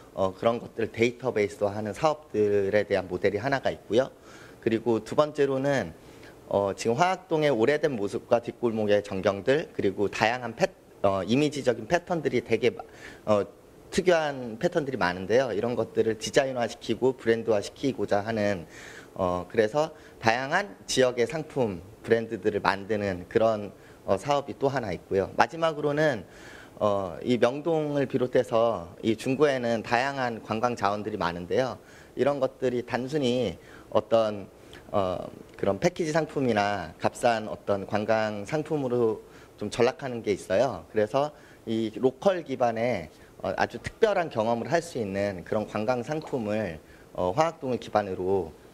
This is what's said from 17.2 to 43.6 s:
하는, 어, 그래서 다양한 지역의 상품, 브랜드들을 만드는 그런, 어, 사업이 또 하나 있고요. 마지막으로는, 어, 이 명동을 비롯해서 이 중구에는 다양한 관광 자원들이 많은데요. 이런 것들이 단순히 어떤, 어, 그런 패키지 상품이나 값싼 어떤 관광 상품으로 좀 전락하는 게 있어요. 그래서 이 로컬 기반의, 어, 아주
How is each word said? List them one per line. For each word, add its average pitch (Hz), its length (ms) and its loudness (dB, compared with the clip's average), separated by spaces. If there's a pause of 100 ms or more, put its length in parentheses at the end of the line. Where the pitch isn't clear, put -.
하는, 101 460 0 (480)
어, 90 360 0
그래서 127 420 0 (280)
다양한 139 560 0 (100)
지역의 123 420 2
상품, 127 540 -2 (220)
브랜드들을 110 560 0
만드는 98 680 -2
그런, 110 420 2 (340)
어, 95 120 2
사업이 139 420 -2
또 135 80 2
하나 127 240 -2
있고요. 92 460 -2
마지막으로는, 147 880 0 (560)
어, 98 400 0
이 120 160 2
명동을 147 680 0
비롯해서 117 960 0
이 110 160 2
중구에는 127 640 0
다양한 123 600 -2
관광 113 340 0
자원들이 104 400 -2
많은데요. 90 600 -2 (380)
이런 139 240 0
것들이 127 460 -2
단순히 127 760 -2 (300)
어떤, 107 580 0 (420)
어, 92 280 0 (400)
그런 98 200 0
패키지 165 360 -2
상품이나 104 840 0
값싼 113 520 0
어떤 98 360 -2
관광 107 600 0
상품으로 127 760 0 (360)
좀 107 120 -6
전락하는 120 540 0
게 107 80 0
있어요. 95 600 0
그래서 135 400 0 (320)
이 113 300 -2
로컬 151 480 2
기반의, 117 680 -2 (320)
어, 95 160 -2
아주 104 220 0